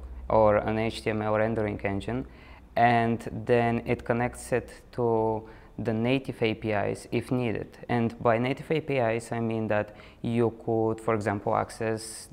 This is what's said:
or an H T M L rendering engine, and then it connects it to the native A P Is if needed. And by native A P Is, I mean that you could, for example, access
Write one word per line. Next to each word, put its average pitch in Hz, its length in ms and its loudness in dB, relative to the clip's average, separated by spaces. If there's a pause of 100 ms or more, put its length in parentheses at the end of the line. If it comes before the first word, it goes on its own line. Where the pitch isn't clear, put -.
(280)
or 110 280 6
an 110 220 2
H 110 240 -4
T 113 80 0
M 107 120 0
L 107 160 0
rendering 107 440 0
engine, 104 440 -4 (500)
and 117 500 4 (200)
then 117 400 4
it 120 180 -2
connects 120 480 -2
it - 300 -4 (100)
to 110 560 0 (300)
the 113 160 -2
native 123 480 0
A 110 120 2
P 110 180 -4
Is 104 400 -2
if 117 180 -2
needed. 123 480 -2 (100)
And 117 320 0
by 117 160 4
native 131 340 -2
A 156 100 2
P 143 160 -2
Is, 117 360 0
I 117 80 -4
mean 113 280 -2
that 104 280 0 (240)
you 117 320 2 (120)
could, 113 360 0
for 113 140 0
example, 107 400 0
access 110 800 -4